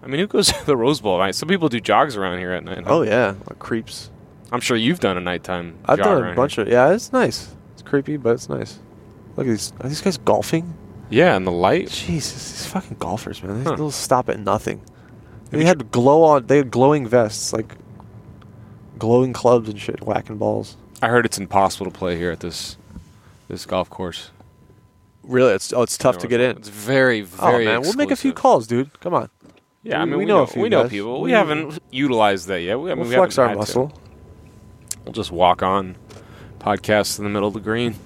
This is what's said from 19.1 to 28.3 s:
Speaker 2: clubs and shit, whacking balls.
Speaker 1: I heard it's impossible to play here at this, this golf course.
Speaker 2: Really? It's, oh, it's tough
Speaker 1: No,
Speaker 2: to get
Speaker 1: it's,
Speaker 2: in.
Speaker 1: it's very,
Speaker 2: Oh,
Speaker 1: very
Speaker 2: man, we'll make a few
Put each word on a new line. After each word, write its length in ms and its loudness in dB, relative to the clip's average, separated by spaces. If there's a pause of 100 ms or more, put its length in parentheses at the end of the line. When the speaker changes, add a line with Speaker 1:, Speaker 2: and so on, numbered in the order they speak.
Speaker 2:
clubs 360 2
and 100 -10
shit, 240 -10
whacking 360 -4
balls. 380 -4 (260)
Speaker 1:
I 60 0
heard 180 4
it's 120 -2
impossible 520 0
to 60 -20
play 200 -4
here 140 -2
at 100 -8
this, 360 -12 (720)
this 180 -12
golf 240 -4
course. 400 -12 (920)
Speaker 2:
Really? 300 4
It's, 200 -2
oh, 100 2
it's 160 -2
tough 180 2
Speaker 1:
No, 60 -10
Speaker 2:
to 60 -6
get 120 2
Speaker 1:
it's, 140 2
Speaker 2:
in. 40 -14
Speaker 1:
it's 100 -20
very, 540 2
Speaker 2:
Oh, 280 0
Speaker 1:
very 160 4
Speaker 2:
man, 160 2
we'll 120 -2
make 160 0
a 60 0
few 140 -2